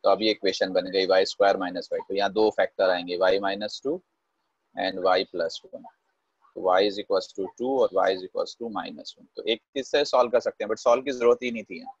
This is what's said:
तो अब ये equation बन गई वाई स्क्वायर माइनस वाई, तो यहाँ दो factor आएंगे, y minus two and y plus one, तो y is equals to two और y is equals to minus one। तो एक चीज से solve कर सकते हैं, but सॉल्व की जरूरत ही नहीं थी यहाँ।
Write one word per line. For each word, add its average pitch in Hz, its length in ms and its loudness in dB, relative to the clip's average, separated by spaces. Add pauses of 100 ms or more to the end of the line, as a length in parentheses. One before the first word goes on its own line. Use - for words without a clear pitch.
तो 101 60 6
अब 95 120 4
ये 110 80 4
equation 95 420 -2
बन 92 180 0
गई 95 160 2
वाई 95 200 4
स्क्वायर 98 300 2
माइनस 90 360 -6
वाई, - 160 -4
तो 98 60 -6
यहाँ 98 180 -2
दो 107 180 4
factor - 400 0
आएंगे, 87 280 -2
y 95 240 2
minus 101 420 -6
two 143 100 -2 (800)
and 95 280 -4
y 92 260 4
plus 85 340 -4
one, - 180 -18 (760)
तो 95 60 -12
y 92 200 4
is 101 180 0
equals 95 300 -2
to 95 160 -6 (120)
two 131 220 -2
और 104 140 2
y 95 160 2
is 92 140 -4
equals - 280 -6
to 117 200 -12
minus - 420 -12
one। - 120 -20 (100)
तो - 80 -12
एक 113 160 -2
चीज - 260 -10
से 147 180 2
solve 123 260 2
कर 120 100 4
सकते 107 240 -6
हैं, 104 60 -8
but 110 80 -2
सॉल्व 123 240 2
की 139 100 -4
जरूरत 123 300 2
ही 123 80 -4
नहीं 113 140 -8
थी 85 160 -14
यहाँ। - 200 -18